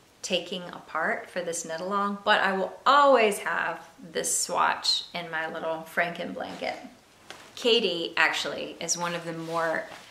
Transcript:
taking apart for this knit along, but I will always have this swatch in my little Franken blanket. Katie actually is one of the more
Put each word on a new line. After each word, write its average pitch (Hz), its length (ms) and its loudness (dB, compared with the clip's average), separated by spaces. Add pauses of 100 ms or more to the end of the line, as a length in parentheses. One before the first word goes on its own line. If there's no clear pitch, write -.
(200)
taking 185 440 -4
apart - 680 -4
for 180 100 -6
this 170 240 -4
knit 160 160 -6
along, 202 440 -2
but 302 160 6
I 233 120 2
will - 320 -2
always 254 540 8
have 165 500 -4 (240)
this - 240 0
swatch - 680 2 (100)
in 170 160 -8
my 160 200 -4
little 165 400 -6
Franken 170 440 -2
blanket. - 420 -6 (800)
Katie 185 640 2
actually 151 640 0
is 170 180 -2
one 170 160 -4
of 160 100 -8
the 165 80 -6
more 165 520 -2 (260)